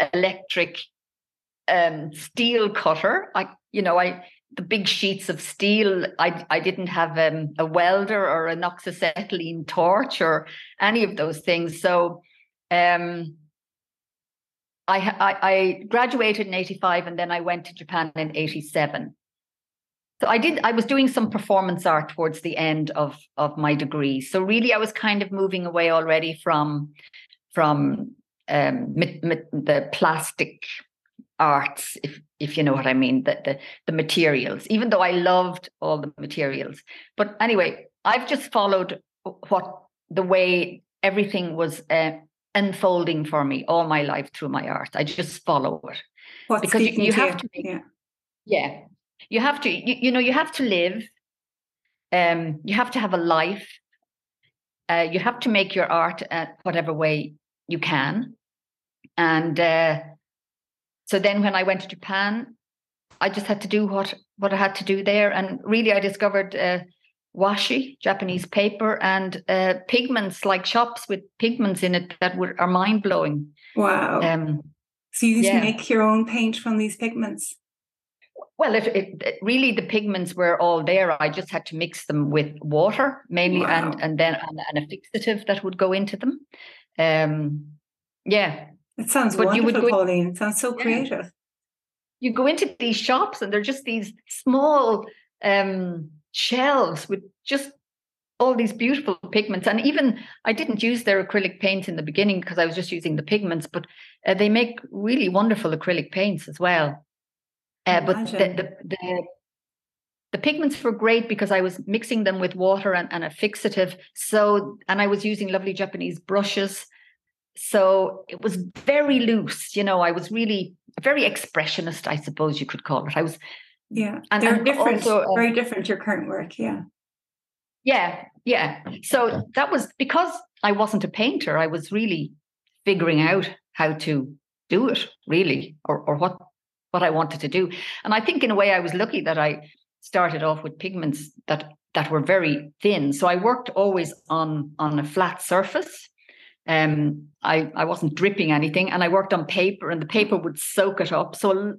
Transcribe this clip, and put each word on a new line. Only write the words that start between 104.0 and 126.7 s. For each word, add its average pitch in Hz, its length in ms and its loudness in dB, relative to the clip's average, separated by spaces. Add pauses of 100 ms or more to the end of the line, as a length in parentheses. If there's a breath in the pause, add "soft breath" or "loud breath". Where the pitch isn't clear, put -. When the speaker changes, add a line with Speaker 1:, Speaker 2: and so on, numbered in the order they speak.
Speaker 1:
uh, 190 60 4
they 208 160 4
make 233 300 2 (120)
really 220 380 0
wonderful 202 420 2
acrylic 156 400 -2
paints 190 360 -2
as 151 120 -16
well. 160 460 2 (800)
Uh, 180 160 4
but 185 140 2 (120)
the, 214 100 -6
Speaker 2:
Imagine. 185 200 2
Speaker 1:
the, - 200 -8 (180)
the, 180 280 -4 (1120)
the - 40 -4
pigments 302 460 0
were 240 80 2
great 226 360 2
because 208 240 -2
I 190 100 4
was 185 260 -2
mixing 220 380 -2
them 190 140 0
with 180 160 -2
water 190 380 2
and, 175 180 -2
and 170 120 -6
a 160 60 -6
fixative. 202 680 -2 (160 loud breath)
So, 208 640 2 (100)
and 196 140 2
I 202 60 4
was 202 180 0
using 208 240 -2
lovely 190 240 -2
Japanese 180 460 -6
brushes. 196 640 -2 (720 soft breath)
So 190 720 2
it - 120 -14
was 208 140 -2 (300)
very 285 340 4
loose, 220 560 0
you 202 80 0
know, 190 180 2
I 170 100 4
was 175 200 -4
really 214 440 -2 (260)
very 277 220 2
expressionist, 165 840 -4
I 151 80 -2
suppose 151 460 -2
you 139 40 -4
could - 200 -12
call 139 220 -2
it. - 100 -2
I 160 40 2
was 160 160 -4 (520 loud breath)
Speaker 2:
Yeah, 208 320 -4 (100)
Speaker 1:
and, 208 120 2
Speaker 2:
they're 226 120 6
Speaker 1:
and 226 100 0
Speaker 2:
different, 269 340 4
Speaker 1:
also, 214 240 4
um, 190 120 2
Speaker 2:
very 233 160 2
different, 226 380 -2
your 202 80 0
current 190 320 -4
work, 175 280 -10
yeah. 220 260 -6 (1000)